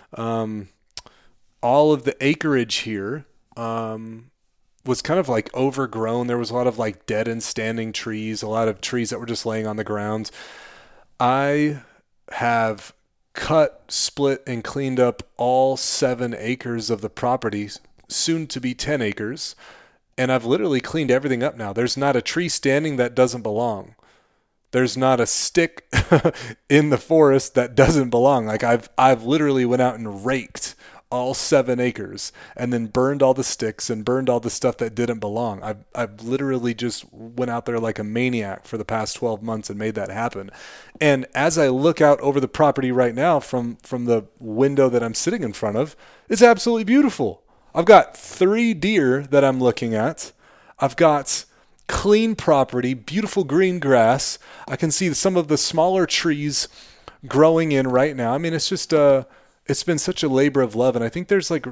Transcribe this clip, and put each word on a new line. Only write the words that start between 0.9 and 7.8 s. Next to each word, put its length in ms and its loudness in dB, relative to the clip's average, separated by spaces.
all 320 4
of 120 -2
the 200 -2
acreage 520 0
here, 500 -8
um, 720 -10
was 160 -4
kind 200 -2
of, 80 -4
like, 260 -2
overgrown. 720 -2
There 120 -2
was 120 -6
a 40 -6
lot 120 0
of, 100 -2
like, 300 -6
dead 220 -2
and 120 -6
standing 520 -6